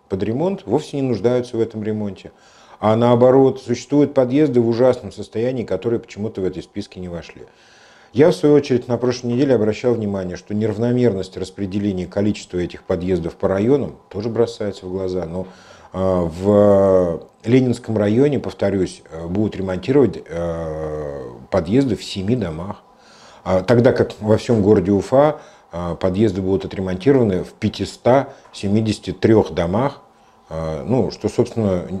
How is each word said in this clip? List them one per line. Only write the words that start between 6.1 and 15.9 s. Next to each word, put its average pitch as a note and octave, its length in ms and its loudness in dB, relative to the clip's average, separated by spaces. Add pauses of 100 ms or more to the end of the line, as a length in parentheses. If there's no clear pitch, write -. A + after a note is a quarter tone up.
в F#2 40 0
эти F2+ 140 -4
списки - 400 -12
не F2+ 80 -10
вошли. E2+ 360 -14 (720)
Я, D3 160 6
в E3+ 60 2
свою D3 200 4
очередь, B2+ 320 0
на A#2+ 100 -2
прошлой B2 360 -4
неделе C3 220 2
обращал G#2+ 380 0
внимание, G2 420 -4
что - 180 -12
неравномерность A2 840 0
распределения F#2+ 720 -4
количества G2+ 500 -4
этих F2 260 -6
подъездов F2+ 520 -2
по - 120 -4
районам G2+ 480 0 (140)
тоже G#2 200 -8
бросается G#2+ 560 -4
в F2+ 60 -10
глаза. F#2 340 -4
Но, F#2 220 -8 (460)